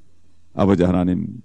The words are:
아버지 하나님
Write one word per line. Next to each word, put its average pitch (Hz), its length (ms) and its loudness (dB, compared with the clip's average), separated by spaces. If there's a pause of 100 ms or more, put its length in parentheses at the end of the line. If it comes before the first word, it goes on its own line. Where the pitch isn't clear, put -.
(540)
아버지 95 300 2
하나님 90 440 0 (180)